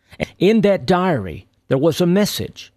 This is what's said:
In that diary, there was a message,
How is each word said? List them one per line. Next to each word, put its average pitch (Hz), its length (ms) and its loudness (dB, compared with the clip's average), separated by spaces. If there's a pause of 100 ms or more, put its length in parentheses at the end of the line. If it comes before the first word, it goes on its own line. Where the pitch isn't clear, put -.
(380)
In 214 220 2
that 190 240 0
diary, 127 600 -2 (220)
there 135 100 0
was 160 240 0
a 175 40 2
message, - 720 -2